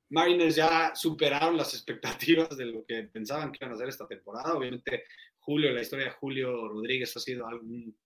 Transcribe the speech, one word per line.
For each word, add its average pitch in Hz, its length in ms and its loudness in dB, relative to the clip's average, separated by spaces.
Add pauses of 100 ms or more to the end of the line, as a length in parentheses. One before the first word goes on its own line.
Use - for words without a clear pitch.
Mariners 170 460 6
ya 160 380 4
superaron 156 600 2
las 143 180 0
expectativas 160 840 0
de 127 80 -6
lo 113 200 -8
que 113 180 -6
pensaban 131 480 -6
que - 100 -14
iban 127 100 -8
a 113 40 -8
hacer 120 120 -6
esta 127 200 -10
temporada. 120 480 -6
Obviamente, 123 500 -4 (340)
Julio, 147 320 2
la 120 100 0
historia 135 240 -4
de 123 60 -4
Julio 127 560 -4
Rodríguez 117 480 -2
ha 120 40 -8
sido 120 280 -6
algún 117 480 -12 (100)